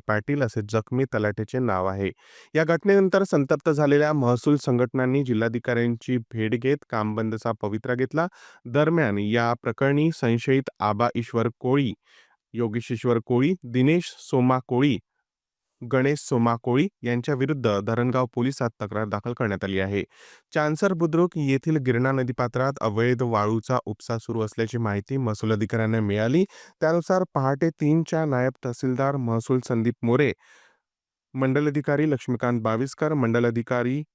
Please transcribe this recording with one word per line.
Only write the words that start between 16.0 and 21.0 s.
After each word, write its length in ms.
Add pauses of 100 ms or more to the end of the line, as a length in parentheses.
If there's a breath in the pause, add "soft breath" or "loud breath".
सोमा 380
कोळी 320 (140)
यांच्या 320
विरुद्ध 460
धरणगाव 540
पोलिसात 360 (120)
तक्रार 220
दाखल 280
करण्यात 320
आली 160
आहे. 240 (500 loud breath)
चांदसर 380
बुद्रुक 440